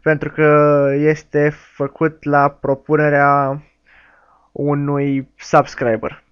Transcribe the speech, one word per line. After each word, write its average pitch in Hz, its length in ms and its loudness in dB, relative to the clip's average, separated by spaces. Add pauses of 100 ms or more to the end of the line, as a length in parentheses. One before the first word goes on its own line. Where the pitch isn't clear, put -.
pentru 151 300 -2
că 147 640 2
este 151 520 0
făcut - 720 -6
la 143 260 2
propunerea 143 1120 0 (880)
unui 143 840 -4
subscriber. - 960 -2